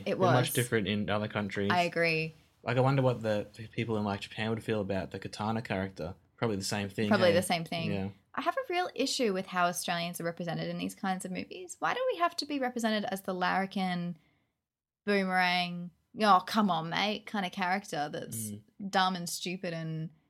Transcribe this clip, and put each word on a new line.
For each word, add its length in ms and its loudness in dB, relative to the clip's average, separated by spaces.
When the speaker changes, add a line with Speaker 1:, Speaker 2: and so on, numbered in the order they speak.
Speaker 1:
It 140 -2
Speaker 2:
They're 120 6
much 180 6
Speaker 1:
was. 40 -4
Speaker 2:
different 340 2
in 220 0
other 200 0
countries. 420 0
Speaker 1:
I 120 4
agree. 520 0
Speaker 2:
Like, 140 2
I 40 6
wonder 200 6
what 200 4
the 340 2
p-, 120 -14
people 300 -2
in, 60 0
like, 180 0
Japan 280 -4
would 140 -2
feel 180 0
about 300 -2
the 80 -8
Katana 420 -4
character. 520 -4
Probably 200 0
the 60 -4
same 260 -2
thing, 180 -2
Speaker 1:
Probably 220 6
Speaker 2:
hey? 60 4
Speaker 1:
the 60 4
same 220 0
thing. 300 -2
Speaker 2:
Yeah. 140 -2
Speaker 1:
I 60 -4
have 160 0
a 160 -4
real 220 0
issue 360 0
with 160 -2
how 200 2
Australians 520 -2
are 40 -6
represented 440 -4
in 100 -4
these 180 -4
kinds 280 -4
of 80 -8
movies. 480 -10
Why 140 0
do 60 -2
we 80 -4
have 180 0
to 80 -4
be 140 -2
represented 500 0
as 120 -4
the 120 -4
larrikin, 840 0
boomerang, 840 2
"Oh, 240 8
come 260 2
on, 180 0
mate," 360 -2
kind 200 -2
of 60 -4
character 600 -2
that's 260 -8
Speaker 2:
Mm. 100 -10
Speaker 1:
dumb 260 2
and 140 -6
stupid 440 -6
and 360 -6